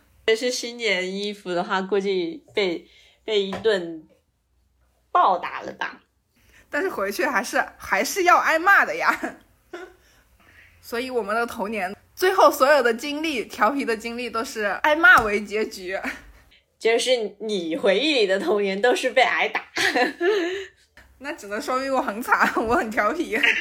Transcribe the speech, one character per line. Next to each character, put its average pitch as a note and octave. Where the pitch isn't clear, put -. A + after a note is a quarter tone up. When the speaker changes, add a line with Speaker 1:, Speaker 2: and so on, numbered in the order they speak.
Speaker 1:
这 A3+
是 B3
新 A#3+
年 F#3+
衣 G3+
服 F#3
的 F3
话， G3
估 G3
计 F#3
被， F3+
被 G#3
一 G3
顿 F#3
暴 A#3+
打 C3+
了 -
吧。 -
Speaker 2:
但 D4
是 F#4+
回 G3+
去 F4
还 A3+
是， B3+
还 -
是 E4+
要 F4
挨 D#4
骂 E4+
的 D#3+
呀。 -
<laughs> -
所 -
以 C4
我 A#3+
们 G3+
的 A#3
童 A#3
年， G3
最 F#4
后 F#4+
所 C4
有 C#4+
的 A#3
经 D4
历， C#4
调 -
皮 C#4
的 A3+
经 A#3
历 A#3+
都 A3+
是 A3
挨 D4+
骂 E4+
为 G#3
结 G3+
局。 F#3+
Speaker 1:
就 A3+
是 A#3
你 F3+
回 G3
忆 D4
里 G#3+
的 F#3+
童 G3+
年 G3
都 B3
是 B3+
被 B3+
挨 F3+
打。 -
<laughs> -
Speaker 2:
那 D4
只 A3+
能 G#3
说 C4
明 C4+
我 B3+
很 A3+
惨， G#3
我 A#3
很 B3
调 G#3+
皮。 A#3